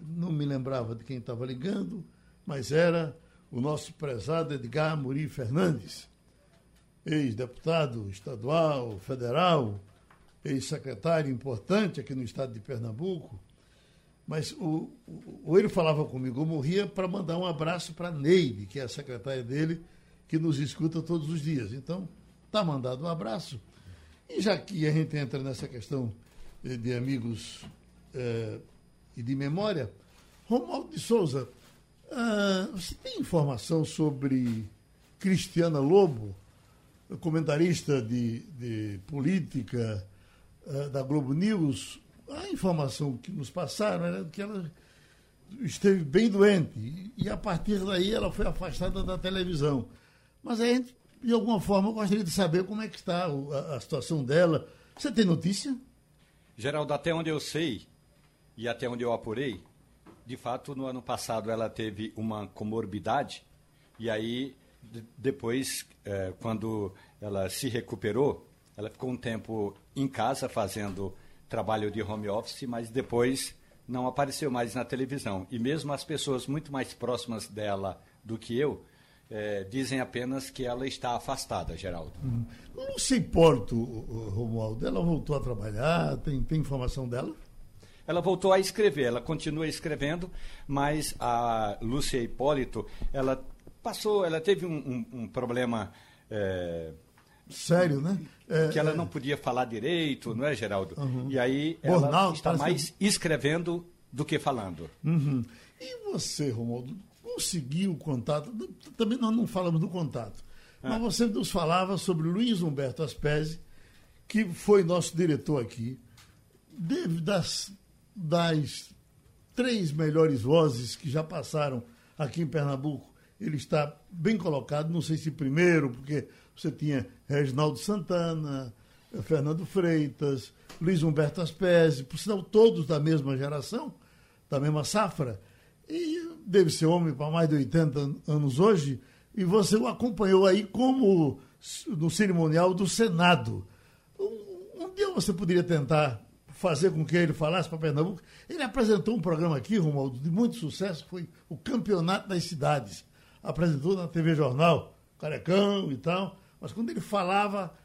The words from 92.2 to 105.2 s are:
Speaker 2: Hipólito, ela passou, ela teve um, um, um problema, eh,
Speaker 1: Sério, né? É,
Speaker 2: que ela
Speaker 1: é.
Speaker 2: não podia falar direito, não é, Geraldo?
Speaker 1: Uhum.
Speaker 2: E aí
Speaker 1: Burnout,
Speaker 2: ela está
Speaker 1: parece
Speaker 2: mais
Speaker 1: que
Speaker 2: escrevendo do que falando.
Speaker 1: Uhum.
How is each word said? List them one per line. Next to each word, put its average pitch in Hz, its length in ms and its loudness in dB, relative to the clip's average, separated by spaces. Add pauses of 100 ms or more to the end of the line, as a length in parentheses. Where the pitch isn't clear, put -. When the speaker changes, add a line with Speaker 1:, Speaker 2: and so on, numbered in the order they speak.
Speaker 2:
Hipólito, 123 640 0 (280)
ela 131 340 0 (340)
passou, 208 440 0
ela 160 160 0
teve 180 260 2
um, 165 80 -4
um, 127 460 -6
um 107 80 -8
problema, 117 640 -2 (360)
eh, 90 640 -4 (580)
Speaker 1:
Sério, 165 520 2
né? 175 180 -2 (300)
É, 160 200 2
Speaker 2:
que 156 100 0
ela 151 120 4
Speaker 1:
é. 151 40 -2
Speaker 2:
não 165 120 -2
podia 143 300 -4
falar 127 300 -2
direito, 127 680 -2
não 120 100 -2
é, 151 100 0
Geraldo? 101 460 -4
Speaker 1:
Uhum. 127 300 -2
Speaker 2:
E 135 80 0
aí 139 420 0
Speaker 1:
Burnout, 151 340 4
Speaker 2:
ela 185 180 6
está 160 180 -2
Speaker 1:
parece 156 120 2
Speaker 2:
mais 156 280 0
Speaker 1:
que - 160 -2
Speaker 2:
escrevendo 170 800 0 (260)
do 139 120 -2
que 151 140 0
falando. 95 520 -4 (140)
Speaker 1:
Uhum. 143 400 2 (360)